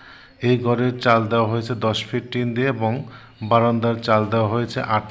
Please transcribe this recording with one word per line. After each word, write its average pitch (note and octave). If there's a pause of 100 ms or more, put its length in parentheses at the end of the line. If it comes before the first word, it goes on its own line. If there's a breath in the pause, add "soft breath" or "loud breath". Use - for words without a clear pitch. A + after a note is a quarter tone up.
(480 loud breath)
এই B2 (100)
ঘরের A#2+ (120)
চাল A#2 (120)
দেওয়া A#2
হয়েছে A#2 (140)
দশ G#2+ (100)
ফিট B2
টিন B2
দিয়ে C3
এবং A2 (580 loud breath)
বারান্দার A#2 (100)
চাল A2 (100)
দেওয়া A2+
হয়েছে A#2+ (180)
আট G2+